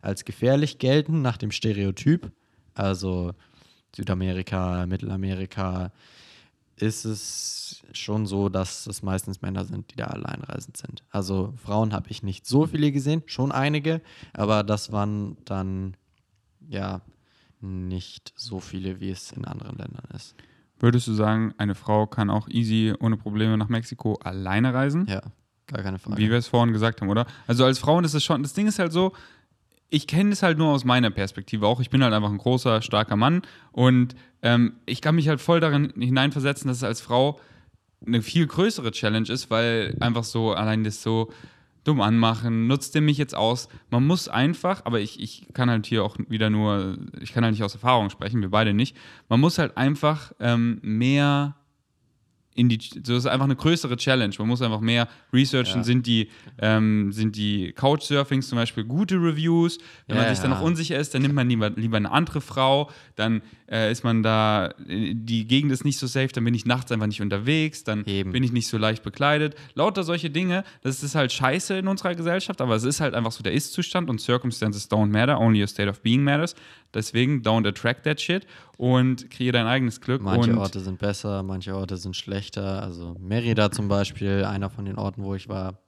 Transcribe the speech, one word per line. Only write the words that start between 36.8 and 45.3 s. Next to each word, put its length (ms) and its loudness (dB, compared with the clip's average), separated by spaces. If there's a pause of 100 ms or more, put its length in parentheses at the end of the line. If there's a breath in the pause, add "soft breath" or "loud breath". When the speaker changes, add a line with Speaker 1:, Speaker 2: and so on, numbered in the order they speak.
Speaker 2:
als 180 -2
Frau 380 2 (680 soft breath)
eine 160 2
viel 240 2
größere 460 -2
Challenge 380 0
ist, 200 -4
weil 520 0
einfach 240 0
so 280 0
allein 300 0
das 180 -6
so 300 -2 (520 loud breath)
dumm 180 2
anmachen, 640 2
nutzt 300 0
der 80 2
mich 160 2
jetzt 160 -4
aus? 340 0 (220 loud breath)
Man 160 4
muss 200 0
einfach, 580 -2
aber 160 0
ich, 180 -8
ich 340 -12